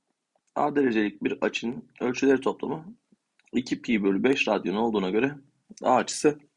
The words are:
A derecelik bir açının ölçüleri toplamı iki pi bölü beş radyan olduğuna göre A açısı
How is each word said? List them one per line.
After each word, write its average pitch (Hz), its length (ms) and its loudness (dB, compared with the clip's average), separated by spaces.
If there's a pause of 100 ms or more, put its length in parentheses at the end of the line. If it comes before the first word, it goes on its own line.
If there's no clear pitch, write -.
(560)
A 143 200 0
derecelik 110 480 2
bir - 180 -4
açının 117 480 -4 (100)
ölçüleri 131 420 2
toplamı 160 540 -6 (580)
iki - 280 -2
pi 110 220 0
bölü 98 200 2
beş 131 240 2
radyan 98 280 0
olduğuna 107 340 0
göre 123 260 0 (480)
A 127 120 4
açısı 147 440 0 (160)